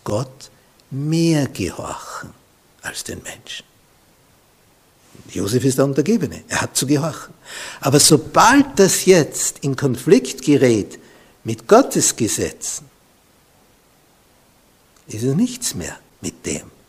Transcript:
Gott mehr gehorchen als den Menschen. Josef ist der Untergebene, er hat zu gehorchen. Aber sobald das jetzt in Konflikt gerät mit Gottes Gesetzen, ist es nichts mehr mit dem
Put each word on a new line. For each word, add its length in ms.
Gott 480
mehr 580
gehorchen 840
als 240
den 180
Menschen. 440
Josef 340
ist 140
der 60
Untergebene, 640
er 140
hat 140
zu 100
gehorchen. 480
Aber 200
sobald 760
das 260
jetzt 560
in 160
Konflikt 680
gerät 560
mit 240
Gottes 480
Gesetzen, 720
ist 160
es 120
nichts 400
mehr 240
mit 260
dem 240